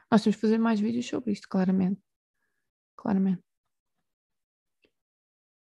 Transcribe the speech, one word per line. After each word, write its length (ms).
Nós 120
temos 120
que 60
fazer 160
mais 220
vídeos 280
sobre 240
isto, 160
claramente. 540
Claramente. 480